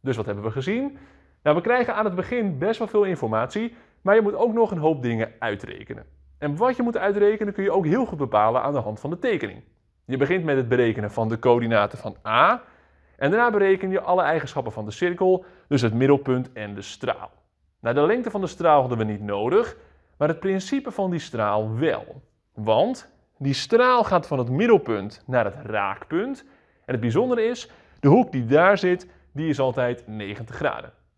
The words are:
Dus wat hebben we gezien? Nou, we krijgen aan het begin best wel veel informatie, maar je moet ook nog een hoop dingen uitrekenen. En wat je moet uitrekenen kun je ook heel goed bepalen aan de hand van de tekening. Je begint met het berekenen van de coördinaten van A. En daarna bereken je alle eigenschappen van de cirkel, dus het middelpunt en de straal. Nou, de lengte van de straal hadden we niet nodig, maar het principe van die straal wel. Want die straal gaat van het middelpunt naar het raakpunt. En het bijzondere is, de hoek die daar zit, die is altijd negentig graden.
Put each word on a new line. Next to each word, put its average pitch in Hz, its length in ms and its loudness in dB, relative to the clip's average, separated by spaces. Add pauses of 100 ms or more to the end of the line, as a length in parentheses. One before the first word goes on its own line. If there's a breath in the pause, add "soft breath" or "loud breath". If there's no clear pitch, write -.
Dus 131 160 -4
wat 110 100 -4
hebben 104 180 -8
we 110 60 -4
gezien? 214 480 -6 (440 loud breath)
Nou, 151 140 2
we 175 60 -4
krijgen 240 320 0
aan 214 100 -2
het 190 100 -4
begin 190 440 -4
best 208 200 -2
wel 220 100 -6
veel 208 160 2
informatie, 151 680 -2 (260 loud breath)
maar 196 140 4
je 226 80 6
moet 202 120 0
ook 233 180 0
nog 226 180 2
een 180 80 -6
hoop 151 240 2
dingen 113 360 -2
uitrekenen. - 680 -8 (320)
En 147 180 -4
wat 247 200 2
je 254 60 -2
moet 233 140 -2
uitrekenen 208 560 2
kun 196 100 -4
je 202 100 0
ook 180 140 2
heel 220 200 2
goed 170 120 -8
bepalen 113 440 2
aan 143 100 -2
de 139 60 0
hand 107 220 -6
van 143 100 -6
de 175 80 -6
tekening. 127 440 -4 (420)
Je 131 120 -6
begint 165 280 0
met 147 120 0
het 127 120 0
berekenen 113 420 0
van 113 180 -2
de 113 100 -4
coördinaten 117 600 2
van - 180 -12 (100)
A. 151 360 4 (540 soft breath)
En - 140 0
daarna 240 200 2
bereken 190 400 2
je 185 100 0
alle 180 220 0
eigenschappen 143 500 -4
van 110 120 -8
de 107 60 -10
cirkel, 180 540 0 (240 loud breath)
dus 139 140 2
het 110 120 0
middelpunt 131 580 2
en 104 220 -12
de 101 80 -12
straal. - 480 -8 (500)
Nou, 117 140 -2
de 147 120 4
lengte 233 240 0
van 202 100 -4
de 185 60 -4
straal 156 340 4
hadden 123 180 0
we 110 60 0
niet 104 180 -6
nodig, 110 540 -2 (420 soft breath)
maar 151 100 0
het 165 120 -4
principe 196 500 -4
van 190 200 -4
die 170 100 -2
straal 110 540 -2
wel. 131 480 -2 (320)
Want 113 580 0 (260)
die 139 160 -2
straal 240 500 2
gaat 170 220 0
van 139 120 -2
het 120 120 -2
middelpunt 127 760 0
naar 123 180 2
het 101 100 -4
raakpunt. 135 920 -4 (400 soft breath)
En 127 80 -6
het 123 80 -2
bijzondere 214 420 2
is, 233 280 -4 (300 soft breath)
de 143 80 4
hoek 247 240 6
die 127 120 -4
daar 170 340 6
zit, 180 320 -2 (220 soft breath)
die 156 160 -6
is 139 120 0
altijd 123 460 -2
negentig 107 500 -10
graden. - 360 -6 (260)